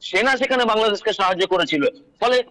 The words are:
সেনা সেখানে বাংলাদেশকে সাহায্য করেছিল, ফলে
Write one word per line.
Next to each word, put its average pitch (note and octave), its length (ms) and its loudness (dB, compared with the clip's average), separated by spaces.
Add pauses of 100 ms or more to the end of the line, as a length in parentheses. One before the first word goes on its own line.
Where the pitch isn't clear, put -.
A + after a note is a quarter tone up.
সেনা B3 360 0
সেখানে B3+ 280 0
বাংলাদেশকে G#3+ 480 0
সাহায্য F#3 340 0
করেছিল, D#3 380 0 (340)
ফলে B3 320 2